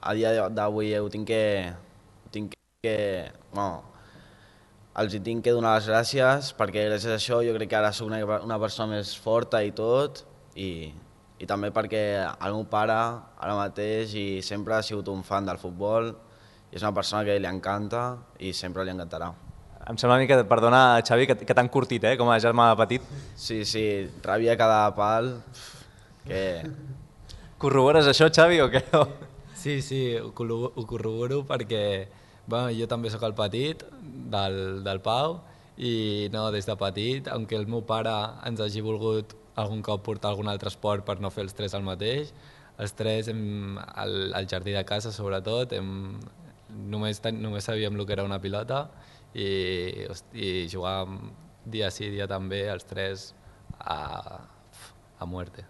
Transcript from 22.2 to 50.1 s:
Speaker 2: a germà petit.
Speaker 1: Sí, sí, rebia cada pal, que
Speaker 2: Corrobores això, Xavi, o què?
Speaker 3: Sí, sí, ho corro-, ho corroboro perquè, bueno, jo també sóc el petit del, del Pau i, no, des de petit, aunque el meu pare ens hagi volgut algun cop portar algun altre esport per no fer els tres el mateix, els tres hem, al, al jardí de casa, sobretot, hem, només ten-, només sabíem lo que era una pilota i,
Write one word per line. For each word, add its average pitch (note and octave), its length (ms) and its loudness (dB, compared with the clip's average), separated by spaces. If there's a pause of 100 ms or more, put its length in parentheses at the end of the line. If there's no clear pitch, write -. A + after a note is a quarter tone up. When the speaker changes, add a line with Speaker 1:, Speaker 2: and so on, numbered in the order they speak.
Speaker 2:
a A2+ 80 6
germà A#2 320 8
petit. A2+ 300 2 (340)
Speaker 1:
Sí, A2 240 -6
sí, G#2+ 240 -2 (380)
rebia A2+ 340 4
cada A2 300 8 (100)
pal, A2+ 380 2 (880)
que F#2+ 160 -4 (1120)
Speaker 2:
Corrobores C#3 480 6
això, C#3+ 240 8
Xavi, E3 320 8
o C3+ 80 6
què? B2+ 140 4 (760)
Speaker 3:
Sí, C#3+ 240 -4
sí, C3+ 200 -4 (200)
ho A2 160 -10
corro-, A#2 400 -4
ho B2 80 -6
corroboro A2+ 540 -4 (100)
perquè, A2+ 320 -2 (640)
bueno, A#2+ 320 -2
jo A2+ 100 -2
també A#2 220 -2
sóc G#2+ 160 -6
el A2 100 -2
petit A2+ 460 -2 (480)
del, G2 560 -2
del G2 160 -4
Pau C#3+ 380 0 (420)
i, G#2+ 540 -2
no, A2 180 -2
des G#2 160 -4
de G#2+ 80 -2
petit, G#2+ 560 -4
aunque A2+ 240 -4
el G#2+ 100 -2
meu A#2 220 -4
pare A2+ 240 0 (320)
ens A#2 160 -6
hagi G#2+ 240 -4
volgut A2 480 -2 (240)
algun G#2+ 260 -4
cop G2+ 220 -4
portar G#2 300 -4
algun G#2 180 -4
altre G2+ 160 -6
esport G2+ 400 -2
per G2+ 160 -2
no F#2+ 80 -4
fer G2+ 140 -6
els F#2+ 100 -12
tres G2+ 160 -6
el G2+ 140 -4
mateix, A2 480 -4 (420)
els G#2 220 -6
tres A2 340 0
hem, G#2 480 -4
al, G2 560 -4
al F#2+ 160 -4
jardí F#2+ 240 -4
de G2 80 -2
casa, G#2 320 -4
sobretot, G#2+ 560 -2
hem, G2 480 -8 (720)
només G#2+ 320 -4
ten-, A2+ 160 -4
només G#2 240 -6
sabíem G#2+ 320 -2
lo G#2 80 -4
que G2 140 -4
era G2 100 -2
una G2 160 -4
pilota A#2 400 -4 (480)
i, F#2+ 800 -4